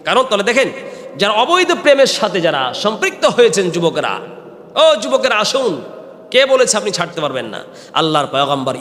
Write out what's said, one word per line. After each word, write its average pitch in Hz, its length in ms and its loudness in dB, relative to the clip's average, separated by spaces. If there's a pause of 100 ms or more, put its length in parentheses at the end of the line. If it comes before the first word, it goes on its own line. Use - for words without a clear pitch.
কারণ 208 180 2
তাহলে 208 200 0
দেখেন, 233 280 0 (460)
যারা 208 160 0
অবৈধ 330 380 2 (100)
প্রেমের 277 240 6
সাথে 196 360 -2
যারা 139 320 0
সম্পৃক্ত 277 520 -2
হয়েছেন 196 440 4
যুবকেরা, 151 500 -2 (560)
ও 311 200 4
যুবকেরা 247 400 -2
আসুন, 214 460 -2 (500)
কে 262 140 6
বলেছে 254 320 2
আপনি 202 140 -2
ছাড়তে 170 300 -6
পারবেন 131 240 -4
না? 104 180 -12 (300)
আল্লাহর 156 340 2
পয়গম্বর 135 540 -2